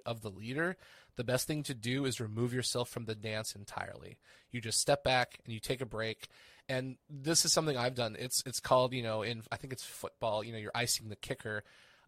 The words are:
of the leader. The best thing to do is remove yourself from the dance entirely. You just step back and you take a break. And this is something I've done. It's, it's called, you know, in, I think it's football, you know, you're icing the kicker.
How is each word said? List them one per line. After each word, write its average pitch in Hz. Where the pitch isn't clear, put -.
of 117
the 110
leader. 131
The 120
best 127
thing 151
to 143
do 123
is 127
remove 117
yourself 123
from 117
the 110
dance 107
entirely. -
You 120
just 107
step 143
back 127
and 117
you 110
take 127
a 131
break. 110
And 131
this 151
is -
something 156
I've 127
done. 113
It's, -
it's 127
called, 127
you 127
know, 110
in, 113
I 120
think 131
it's 123
football, -
you 117
know, 113
you're 107
icing 117
the 107
kicker. 110